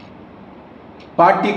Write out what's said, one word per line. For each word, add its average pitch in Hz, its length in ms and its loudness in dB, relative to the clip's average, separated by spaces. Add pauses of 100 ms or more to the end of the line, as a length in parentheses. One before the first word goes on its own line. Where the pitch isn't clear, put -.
(1200)
పార్టీ 185 380 0